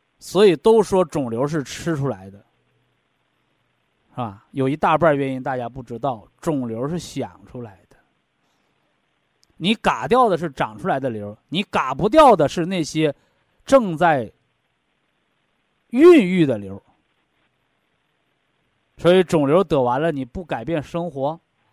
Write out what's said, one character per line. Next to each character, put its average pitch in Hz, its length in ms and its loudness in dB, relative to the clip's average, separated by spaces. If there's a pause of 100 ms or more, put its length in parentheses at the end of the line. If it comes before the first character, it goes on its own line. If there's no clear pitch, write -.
(200)
所 202 280 2
以 170 80 4
都 220 260 4
说 185 240 0
肿 143 240 -6
瘤 113 160 -4
是 147 180 -4
吃 - 320 -8
出 139 120 -4
来 98 240 -10
的， 98 80 -20 (1700)
是 - 60 -20
吧？ 107 340 -10
有 131 160 -2
一 139 80 -2
大 160 220 2
半 151 180 4
原 139 180 -2
因 127 100 -8
大 135 120 -6
家 120 140 -6
不 127 140 -16
知 117 160 -14
道， 117 280 -6 (140)
肿 139 260 -4
瘤 117 200 -6
是 170 100 -6
想 - 480 -10
出 127 160 -16
来 107 180 -18 (100)
的。 - 80 -20 (1600)
你 190 180 -2
嘎 131 320 -2
掉 240 220 4
的 180 80 0
是 160 120 -6
长 117 280 -6
出 104 100 -10
来 151 120 -2
的 131 100 -4
瘤， 104 260 -10 (140)
你 185 140 -4
嘎 143 300 -4
不 147 160 -2
掉 277 260 6
的 156 120 2
是 165 180 -6
那 180 180 -4
些 156 320 -2 (500)
正 214 320 2
在 147 340 0 (1600)
孕 302 360 8
育 180 200 2
的 127 120 0
瘤。 98 240 -14 (2250)
所 170 160 2
以 185 100 4
肿 151 240 0
瘤 165 160 2
得 151 180 -2
完 123 200 0
了， 165 100 -2
你 135 140 -8
不 - 200 -14
改 131 180 -10
变 156 180 -6
生 170 280 -10
活， 143 300 -6 (340)